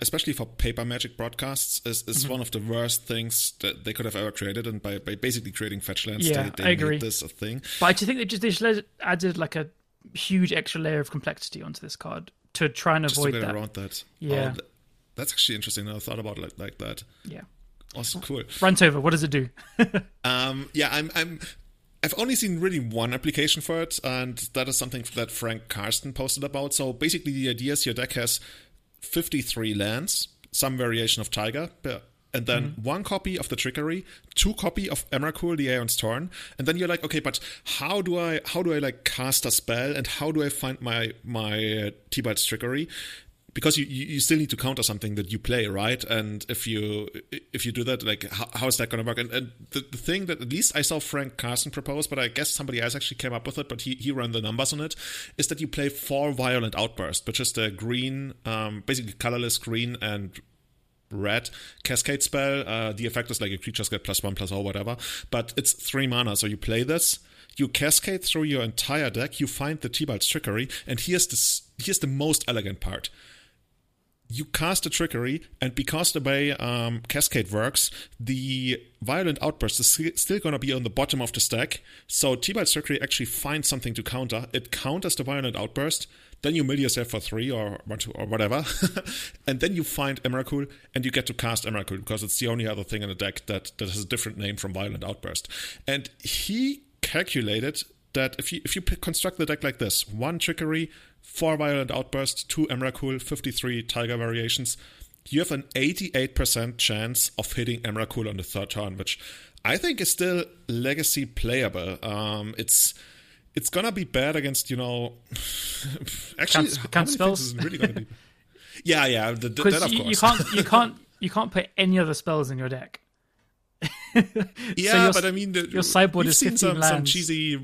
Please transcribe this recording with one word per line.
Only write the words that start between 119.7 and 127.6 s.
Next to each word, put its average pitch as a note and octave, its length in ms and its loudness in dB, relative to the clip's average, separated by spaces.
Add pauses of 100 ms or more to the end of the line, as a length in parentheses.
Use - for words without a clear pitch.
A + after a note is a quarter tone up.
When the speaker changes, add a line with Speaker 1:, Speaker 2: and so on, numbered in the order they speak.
Speaker 1:
that, E3 100 4
of A3+ 100 2
Speaker 2:
you, A3+ 100 4
you A3 120 2
Speaker 1:
course. - 40 4 (180)
Speaker 2:
can't, A3+ 160 0
you G3+ 100 4
Speaker 1:
<laughs> - 20 4
Speaker 2:
can't, A3+ 300 6 (240)
you F3+ 100 -2
can't G#3+ 220 0
put - 160 0 (100)
any F#3 220 6
other D#3 140 4
spells D3+ 380 0
in C3 60 -4
your B2+ 120 -2
deck. B2+ 320 -10 (800)
<laughs> D#3+ 80 -4 (260)
So A3+ 60 10 (560)
Speaker 1:
Yeah, G#3+ 280 8
Speaker 2:
your F#3+ 80 8
Speaker 1:
but F#3 100 6
Speaker 2:
s-, - 20 2
Speaker 1:
I F#3+ 60 4
mean, G3 200 -2
the, F3 180 2
Speaker 2:
your F#3 140 2
sideboard F#3 420 6
Speaker 1:
we've D#3+ 60 6
Speaker 2:
is D3+ 60 8
Speaker 1:
seen B3+ 140 6
Speaker 2:
fifteen G3 240 6
Speaker 1:
some, D#3 60 2
some D#3 140 8
Speaker 2:
lands. C#3+ 160 4
Speaker 1:
cheesy D#3 520 2